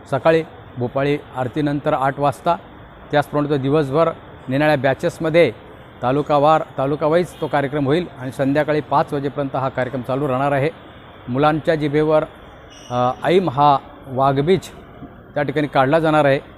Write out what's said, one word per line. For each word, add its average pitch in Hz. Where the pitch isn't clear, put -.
सकाळी 160
भोपाळी 139
आरतीनंतर 143
आठ 135
वाजता. 143
त्याचप्रमाणे 147
तो 143
दिवसभर 139
निराळ्या 151
बॅचेसमध्ये 151
तालुकावार, 147
तालुकावाईज 151
तो 156
कार्यक्रम 143
होईल 160
आणि 127
संध्याकाळी 147
पाच 151
वाजेपर्यंत 139
हा 135
कार्यक्रम 127
चालू 131
राहणार 135
आहे. 143
मुलांच्या 151
जिभेवर, 151
अ, 123
ऐम 170
हा 143
वाघबीज 139
त्या 147
ठिकाणी 147
काढला 143
जाणार 156
आहे, 139